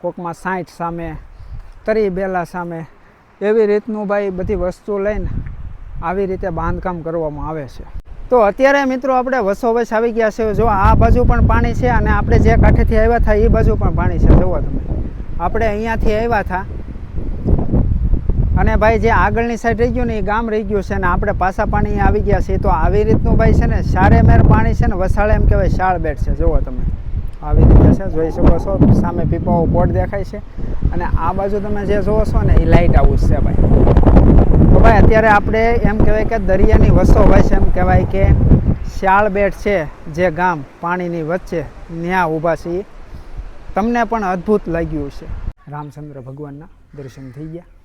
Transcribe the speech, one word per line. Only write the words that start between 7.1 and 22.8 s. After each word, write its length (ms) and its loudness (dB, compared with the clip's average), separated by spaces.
આવે 180 -10
છે. 180 -16
તો 140 2
અત્યારે 440 2
મિત્રો, 280 -2
આપણે 320 -2
વસોવસ 460 -2
આવી 200 -2
ગયા 240 0
છે. 180 -2
જો 120 0
આ 300 2
બાજુ 280 2
પણ 220 2
પાણી 340 0
છે 100 0
અને 200 0
આપણે 280 2
જે 200 4
કાંઠેથી 400 4
આવ્યા 220 2
હતા 140 2
એ 140 2
બાજુ 280 2
પણ 180 -2
પાણી 240 -2
છે. 120 2
જુઓ 200 0
તમે, 200 -4
આપણે 260 -2
અહીંયાથી 480 -2
આવ્યા 280 -2
હતા 220 -6
અને 160 0
ભાઈ, 280 2
જે 60 2
આગળની 460 -2
સાઈડ 240 -4
રહી 120 -2
ગયું 160 -2
ને, 100 -4
એ 40 -4
ગામ 260 -4
રહી 160 -4
ગયું 180 -4
છે 120 -6
અને 120 -4
આપણે 360 -2
પાછા 240 -2
પાણી 340 -2
આવી 220 0
ગયા 240 0
છીએ. 120 -2
તો 120 0
આવી 340 0